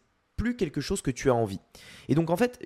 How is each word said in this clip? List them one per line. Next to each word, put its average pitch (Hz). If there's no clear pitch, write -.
plus 240
quelque 151
chose 196
que 139
tu -
as 123
envie. 110
Et 139
donc 160
en 175
fait, 247